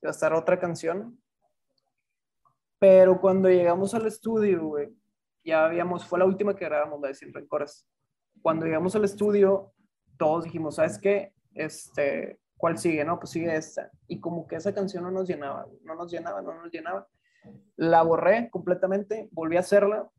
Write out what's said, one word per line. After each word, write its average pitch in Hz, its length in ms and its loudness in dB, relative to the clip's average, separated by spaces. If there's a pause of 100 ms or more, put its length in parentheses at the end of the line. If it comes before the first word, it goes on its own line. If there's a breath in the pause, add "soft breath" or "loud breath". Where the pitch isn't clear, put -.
iba 156 40 -4
a - 20 -6
estar 156 220 0
otra 170 260 2
canción. 180 600 -6 (1600)
Pero 185 400 8
cuando 190 300 4
llegamos 180 440 2
al 226 120 -2
estudio, 208 640 -2
güey, 147 220 -6 (540)
ya 160 220 2
habíamos, 170 400 -4
fue 175 140 -4
la 185 60 6
última 196 300 0
que 185 100 -10
grabamos, 151 360 -4
la 143 80 -6
de 139 60 -10
Sin 143 180 -20
Rencores. 147 540 -8 (540)
Cuando 160 240 0
llegamos 165 300 -2
al 214 100 2
estudio, 196 680 2 (440)
todos 160 260 0
dijimos, 160 320 -8
"¿Sabes 160 240 0
qué? 196 340 0 (200)
Este, - 880 -6 (180)
¿cuál 165 200 -2
sigue? 156 280 0
No, 175 140 -4
pues - 120 -14
sigue 165 240 -4
esta". - 360 -8 (160)
Y - 120 -12
como 170 280 -10
que - 100 -10
esa 190 160 -4
canción 185 300 -6
no 180 80 -8
nos 190 160 -4
llenaba, 143 360 -8
güey, - 200 -20
no 160 120 -14
nos 170 160 -12
llenaba, 170 300 -10
no 156 200 -12
nos 170 100 -18
llenaba. 170 360 -10 (680 loud breath)
La 165 280 6
borré 180 480 2
completamente, 190 800 -4
volví 165 260 -2
a 180 40 2
hacerla 202 580 2